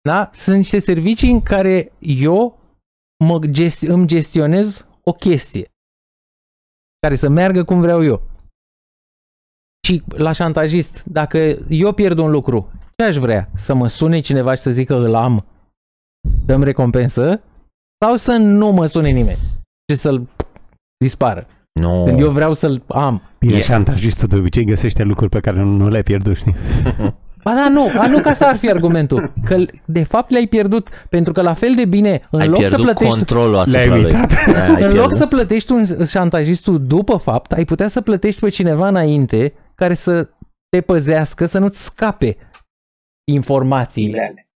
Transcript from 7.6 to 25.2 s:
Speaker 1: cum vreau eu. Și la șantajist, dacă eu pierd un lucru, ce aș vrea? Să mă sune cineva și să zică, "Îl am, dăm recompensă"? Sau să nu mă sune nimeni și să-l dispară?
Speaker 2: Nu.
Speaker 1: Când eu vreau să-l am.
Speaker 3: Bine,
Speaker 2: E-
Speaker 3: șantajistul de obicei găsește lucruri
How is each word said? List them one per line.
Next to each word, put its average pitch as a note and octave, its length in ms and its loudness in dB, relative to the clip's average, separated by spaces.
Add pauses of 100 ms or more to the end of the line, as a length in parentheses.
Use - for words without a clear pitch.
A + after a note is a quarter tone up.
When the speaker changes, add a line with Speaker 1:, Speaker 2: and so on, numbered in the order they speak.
Speaker 1:
cum F3+ 160 0
vreau E3+ 240 2
eu. B2+ 180 0 (1700)
Și F3 200 -2
la D#3+ 240 -4
șantajist, D#3+ 720 -2
dacă D3+ 340 -4 (320)
eu F3+ 240 0
pierd F#3 240 0
un D#3 140 0
lucru, B2 400 -2 (240)
ce A#3 120 -2
aș E3+ 100 0
vrea? A2+ 380 -2
Să - 180 -4
mă B2 140 2
sune D#3+ 320 0
cineva C3 360 0
și - 60 -10
să C3 100 -2
zică, C3 240 0
"Îl A#2+ 200 2
am, A2+ 300 0 (1000)
dăm C3+ 180 2
recompensă"? C3 800 0 (640)
Sau A#3+ 100 2
să B3 220 -4
nu G#3 340 4
mă F3 140 2
sune D#3 240 0
nimeni A#2+ 280 2 (540)
și C#3+ 60 0
să-l C3 320 -2 (680)
dispară? A#2+ 500 -2 (320)
Speaker 2:
Nu. F2 260 0
Speaker 1:
Când B2 140 2
eu C#3+ 120 4
vreau D#3 220 0
să-l C#3+ 340 -2
am. C3+ 340 -2 (180)
Speaker 3:
Bine, A#2 180 2
Speaker 2:
E- G#2+ 40 2
Speaker 3:
șantajistul G#2+ 680 0
de G2+ 80 0
obicei G2 300 0
găsește G#2 380 0
lucruri G2+ 260 0